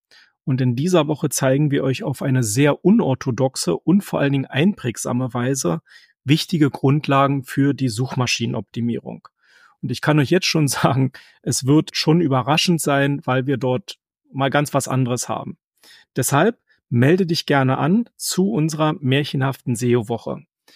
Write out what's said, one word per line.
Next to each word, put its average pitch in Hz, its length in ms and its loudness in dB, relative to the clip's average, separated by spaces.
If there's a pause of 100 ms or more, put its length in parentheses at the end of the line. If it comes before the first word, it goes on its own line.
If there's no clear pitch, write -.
(460)
Und 131 140 0
in 127 160 0
dieser 156 320 2
Woche 151 220 -4
zeigen 139 420 2
wir 143 120 0
euch 135 200 -2
auf 143 180 -6
eine 135 220 0
sehr 135 400 2
unorthodoxe 131 920 0
und 190 260 2
vor - 160 -4
allen 139 140 2
Dingen 135 120 -2
einprägsame 127 880 -2
Weise 135 480 -2 (440)
wichtige 147 440 0
Grundlagen 139 760 0
für 139 300 0
die 131 140 -2
Suchmaschinenoptimierung. 117 1400 -4 (520)
Und 123 100 -6
ich 117 100 -6
kann 151 180 2
euch 135 100 2
jetzt 180 160 2
schon 156 220 2
<laughs> - 20 0
sagen, 135 420 0 (300)
es - 240 -4
wird 151 280 4
schon 160 260 2
überraschend 143 640 0
sein, 139 420 0
weil 131 240 0
wir 139 100 -2
dort 127 420 -4 (320)
mal 135 180 -2
ganz 147 240 0
was 139 140 0
anderes 127 420 -2
haben. - 280 -8 (580)
Deshalb 147 440 2 (300)
melde 147 360 4
dich 160 200 -4
gerne 131 320 2
an 180 400 0
zu 190 340 -2
unserer 156 480 0
märchenhaften 135 760 -2
seo-Woche. 117 680 -2 (320)